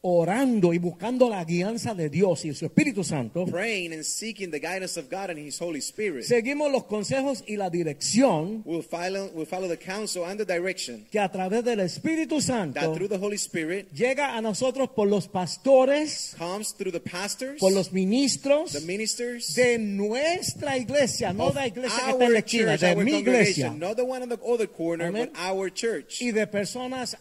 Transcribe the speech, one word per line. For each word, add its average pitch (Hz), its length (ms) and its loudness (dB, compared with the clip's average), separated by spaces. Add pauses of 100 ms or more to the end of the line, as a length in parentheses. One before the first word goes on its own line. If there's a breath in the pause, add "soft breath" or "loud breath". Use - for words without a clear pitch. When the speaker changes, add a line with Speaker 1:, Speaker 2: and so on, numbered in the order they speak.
Speaker 1:
orando 180 640 4
y 170 40 2
buscando 226 520 2
la 190 140 -4
guianza 196 500 -2
de 165 160 -2
Dios 175 360 2
y 147 80 -4
su 170 120 -8
Espíritu 202 380 2
Santo, 147 420 -2
Speaker 2:
praying 185 480 -2
and 156 100 -10
seeking 196 480 -6
the 147 80 -4
guidance 175 380 -6
of 139 120 -10
God 190 200 -6
and 160 100 -8
His 147 220 -10
Holy 170 180 -4
Spirit, 156 440 -6
Speaker 1:
seguimos 277 480 2
los 254 140 0
consejos 262 600 -2
y 214 120 -6
la 190 120 -2
dirección 175 960 2
Speaker 2:
we'll 160 180 -4
follow, 185 500 -6
we'll 160 120 -6
follow 185 220 -4
the 160 100 -2
counsel 185 480 -6
and 202 140 -8
the 214 60 -2
direction 175 680 -4
Speaker 1:
que 208 80 0
a 196 100 2
través 190 360 0
del 233 160 2
Espíritu 311 600 0
Santo 180 380 0
Speaker 2:
that 160 140 0
through 185 160 -2
the 202 80 0
Holy 208 180 -2
Spirit 180 560 -4
Speaker 1:
llega 247 460 0
a 220 40 -2
nosotros 247 540 0
por 208 140 4
los 202 180 2
pastores, 269 1120 2
Speaker 2:
comes 190 360 -6
through 185 200 -6
the 165 80 -4
pastors, 254 580 -6
Speaker 1:
por 285 140 6
los 185 180 2
ministros 269 840 2
Speaker 2:
the 147 80 -6
ministers, 220 760 -6
Speaker 1:
de 240 220 4
nuestra 247 1000 -2
iglesia, 233 560 0
no 233 140 0
Speaker 2:
of 269 80 2
Speaker 1:
de 285 60 -2
la 262 60 -2
iglesia 233 300 -2
que 262 140 0
está - 0 -
en 254 120 4
Speaker 2:
our 240 80 6
Speaker 1:
la 220 80 6
esquina, 220 260 2 (120)
Speaker 2:
church, - 40 -2
Speaker 1:
de 180 140 4
Speaker 2:
our 185 80 2
Speaker 1:
mi 262 140 4
iglesia. 202 500 4
Speaker 2:
congregation, 147 120 -6
not 190 180 -2
the 254 80 0
one 254 180 -4
on 247 60 -10
the 240 160 -4
other 226 240 0
corner, 170 380 -2
Speaker 1:
Amén. 214 260 -2
Speaker 2:
but - 80 -12
our 190 280 -2
church. 190 520 -6
Speaker 1:
Y 247 100 0
de 208 160 2
personas 247 720 -4